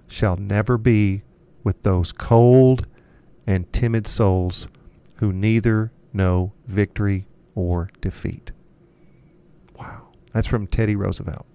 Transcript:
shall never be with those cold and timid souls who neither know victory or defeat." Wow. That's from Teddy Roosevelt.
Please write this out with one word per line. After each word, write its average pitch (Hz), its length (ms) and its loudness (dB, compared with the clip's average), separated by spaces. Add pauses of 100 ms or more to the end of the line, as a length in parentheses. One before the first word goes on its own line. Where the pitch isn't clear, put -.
shall 92 300 -2
never 101 400 -2
be 107 440 2 (420)
with - 200 -4
those 90 280 0
cold 127 760 4 (580)
and 92 260 -2
timid 113 360 -2
souls 92 600 0 (500)
who 104 140 0
neither 110 600 0 (220)
know 92 380 0 (140)
victory 98 640 -2 (260)
or 87 380 -4 (100)
defeat." - 500 -10 (1300)
Wow. - 300 -20 (260)
That's 110 140 0
from 107 180 -2
Teddy 107 300 0
Roosevelt. 95 600 -6